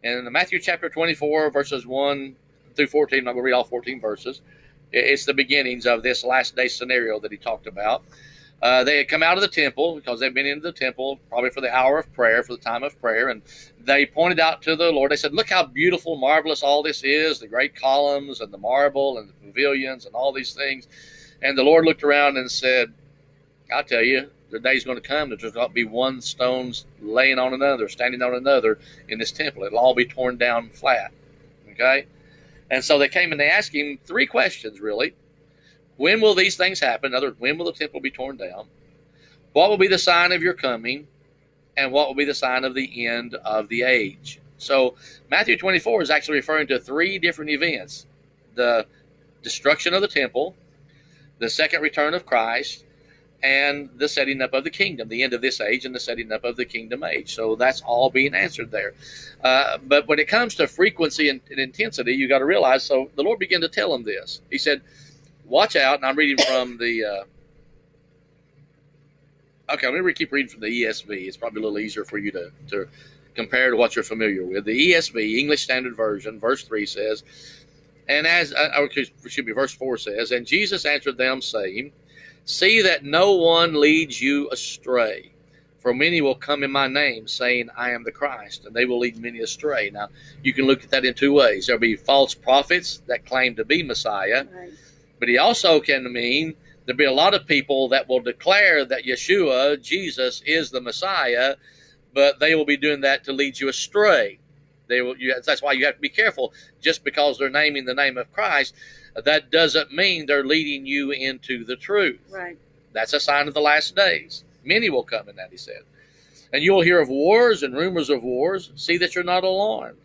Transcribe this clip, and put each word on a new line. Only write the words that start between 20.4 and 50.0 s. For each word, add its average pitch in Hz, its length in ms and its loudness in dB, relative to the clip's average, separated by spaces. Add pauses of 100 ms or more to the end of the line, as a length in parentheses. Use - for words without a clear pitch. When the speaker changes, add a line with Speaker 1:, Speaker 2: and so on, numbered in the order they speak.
Speaker 1:
things." 135 340 -6 (540)
And 135 160 0
the 131 60 4
Lord 160 200 8
looked 160 200 2
around 143 340 4
and 127 120 -6
said, 127 440 0 (800)
"I 123 80 -2
tell 117 220 0
you, 131 260 2 (200)
the 113 100 -8
day's 127 240 0
gonna 127 160 -6
come 143 300 -4
that 110 100 -10
there's 110 140 -10
gonna 117 160 -2
be 120 160 -2
one 127 340 -4
stone 127 540 -4 (280)
laying 127 380 2
on 131 140 0
another, 131 340 0
standing 123 340 -4
on 123 120 0
another 123 440 2 (300)
in 110 120 -8
this 113 120 -4
temple. 143 320 -6
It'll 101 160 -2
all 127 160 6
be 123 100 2
torn 127 300 -4
down 117 360 0
flat." 117 420 -2 (580)
Okay? 131 360 2 (640)
And 131 120 -2
so 151 140 4
they 139 100 4
came 175 240 0
and 147 80 -6
they 147 100 4
asked 202 240 0
him 147 300 -6
three - 220 -2
questions, 110 560 -2
really. 107 320 -2 (840)
When 190 240 2
will 214 120 6
these 190 220 2
things 185 240 0
happen? 127 320 -2
In 123 40 -2
other 135 120 0
words, 113 140 -8
when 139 160 0
will 170 80 -4
the 170 80 -4
temple 151 260 -8
be 135 100 -6
torn 131 280 -10
down? 95 320 -14 (840)
What 170 180 6
will 208 80 2
be 190 120 4
the 185 80 4
sign 175 340 4
of 175 100 0
your 175 120 0
coming? 127 520 -4 (680)
And 135 160 0
what 143 160 4
will 135 80 -6
be 143 80 0
the 143 100 -2
sign 127 300 -2
of 131 100 -2
the 127 320 -6
end 120 300 -6
of 107 320 -4
the 117 160 -2
age? 120 560 0 (200)
So 131 360 2 (340)
Matthew 208 280 2
twenty-four 190 440 0
is 139 80 -4
actually 151 280 0
referring 151 300 -2
to 127 120 0
three 170 400 -4
different 165 320 -4
events. 143 560 -4 (480)
The 120 320 2 (560)
destruction 151 500 0
of 190 60 2